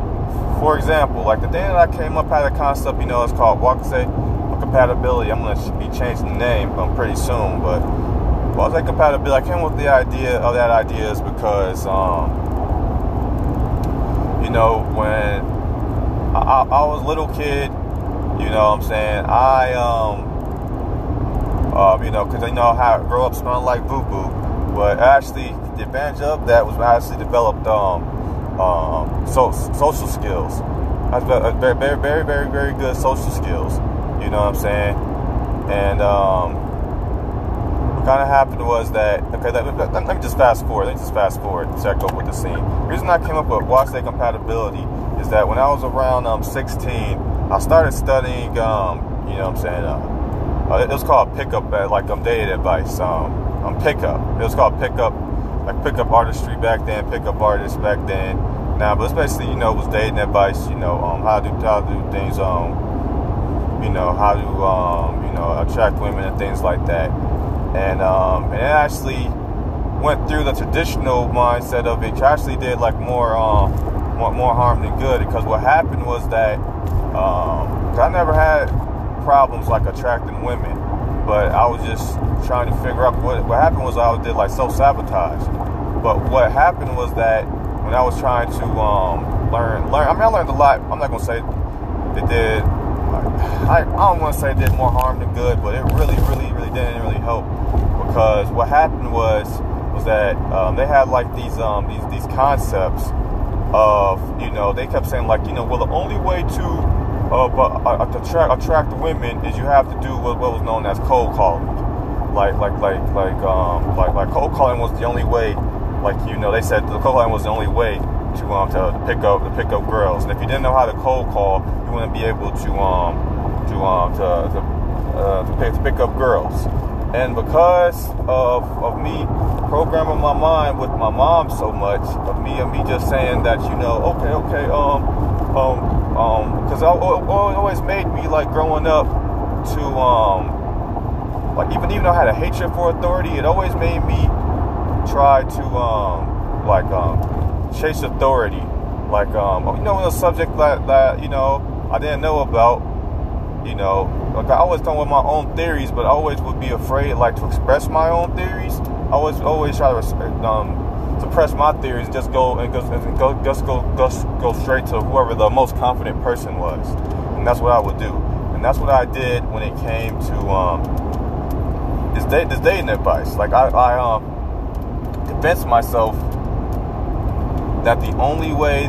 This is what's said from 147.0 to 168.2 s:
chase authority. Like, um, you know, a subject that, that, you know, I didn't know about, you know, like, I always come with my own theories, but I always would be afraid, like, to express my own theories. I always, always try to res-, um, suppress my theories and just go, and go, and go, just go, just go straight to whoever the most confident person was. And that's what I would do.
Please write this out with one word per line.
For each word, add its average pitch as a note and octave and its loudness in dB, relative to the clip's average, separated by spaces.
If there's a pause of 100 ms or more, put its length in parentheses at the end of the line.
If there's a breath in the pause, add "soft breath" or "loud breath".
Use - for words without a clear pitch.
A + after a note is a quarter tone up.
chase D3+ -2
authority. B2+ 2 (480)
Like, G#2 0
um, G2 2 (120)
you - -2
know, F#3+ 2
a E3+ 2
subject E3 0
that, D3 2
that, C3+ 4
you C3+ -6
know, C3+ 0 (280)
I - 0
didn't C#3+ -2
know D#3 0
about, A#2+ 4 (800)
you - -6
know, G2 0 (260)
like, A2 -2
I - 6
always F3 2
come D#3 -2
with D3 -2
my C#3+ 4
own D3 -2
theories, D#3 -2
but A#2+ -2
I - 2
always D3 -2
would C#3 -4
be - -6
afraid, C#3 -2
like, A#2 2
to - -4
express - 0
my D#3+ 2
own E3+ 0
theories. - -4 (280)
I - 0
always, C#3+ 0
always D3 0
try C#3 4
to B2 2
res-, A2 -2
um, A2 -4
suppress - 0
my D3 2
theories B2+ -4
and A#2+ -8
just B2+ -4
go, B2+ 2
and A#2+ -2
go, B2+ -2
and - -2
go, C3+ 4
just C3+ 0
go, B2+ 0 (140)
just B2+ 0 (140)
go B2 0
straight C3 0
to A2+ -2
whoever A#2+ 2
the G#2+ 4
most B2+ 2
confident B2 -2
person A#2+ -2
was. E2 -4 (500)
And A2 -2
that's A#2+ 2
what A#2+ 4
I A#2 6
would G2 -2
do. A2+ -4 (400)